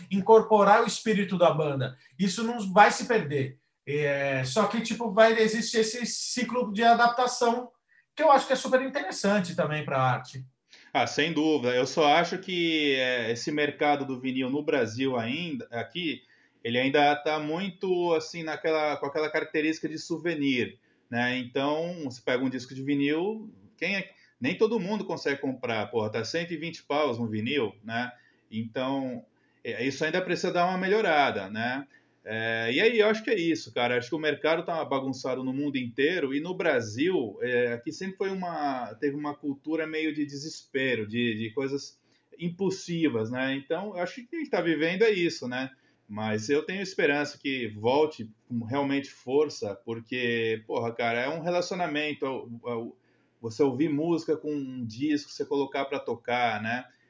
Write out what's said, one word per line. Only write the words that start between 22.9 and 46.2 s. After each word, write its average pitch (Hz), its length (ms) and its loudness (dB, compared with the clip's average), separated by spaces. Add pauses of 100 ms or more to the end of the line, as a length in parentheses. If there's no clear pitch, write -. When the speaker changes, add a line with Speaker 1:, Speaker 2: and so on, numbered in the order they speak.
Speaker 2:
quem 190 200 -4
é, - 140 -8 (300)
nem 151 160 0
todo 220 220 2
mundo 190 260 -4
consegue 147 360 -2
comprar, 117 500 -2
porra, 110 200 0
tá 113 140 -2
cento 170 280 -4
e 165 40 -6
vinte 160 280 -10
paus 143 340 0
um 117 80 -2
vinil, 110 560 -2
né? 117 300 -4 (380)
Então, 127 760 -6 (400)
é, 113 200 -6
isso 139 200 -2
ainda 170 180 0
precisa 180 300 -2
dar 175 160 2
uma 185 100 -2
melhorada, 156 720 2
né? 120 360 -4 (380)
É, 113 480 -2
e 143 80 2
aí, 226 200 4
eu 208 80 4
acho 220 160 0
que 277 60 -2
é 226 60 2
isso, 165 380 -2
cara. 123 240 2
Acho 120 120 -6
que 170 40 -6
o 156 60 -2
mercado 156 440 0
tá 165 200 -4
bagunçado 131 580 -2
no 131 100 -4
mundo 143 220 -2
inteiro 135 580 0
e 143 60 0
no 170 160 -6
Brasil, 135 880 0
é, 123 300 2
aqui 120 180 -8
sempre 190 260 -8
foi 196 140 -2
uma, 147 720 -4
teve 143 160 0
uma 147 180 -6
cultura 151 540 -4
meio 156 260 -2
de 151 100 -2
desespero, 135 840 -4
de, 117 280 0
de 110 160 -4
coisas 139 460 -4 (400)
impulsivas, 170 920 -2
né? 131 240 -2
Então, 180 400 -6
eu 175 40 -4
acho 175 140 -4
que 254 60 -16
o 240 80 -18
que 339 80 -10
a - 20 -6
gente 302 120 -6
tá 190 100 0
vivendo 165 420 2
é 226 80 6
isso, 170 380 0
né? 131 200 -4 (400)
Mas 107 400 -2